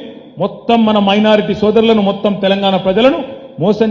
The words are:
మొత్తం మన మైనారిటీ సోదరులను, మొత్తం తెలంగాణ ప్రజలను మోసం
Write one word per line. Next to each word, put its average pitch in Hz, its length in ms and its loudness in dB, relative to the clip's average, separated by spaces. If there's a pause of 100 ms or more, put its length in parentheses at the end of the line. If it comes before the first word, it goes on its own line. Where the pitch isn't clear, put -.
(440)
మొత్తం - 440 -2
మన 214 100 2 (120)
మైనారిటీ 214 540 2
సోదరులను, 220 460 2
మొత్తం 202 240 -2 (120)
తెలంగాణ 196 400 0
ప్రజలను 233 340 2 (440)
మోసం 214 280 0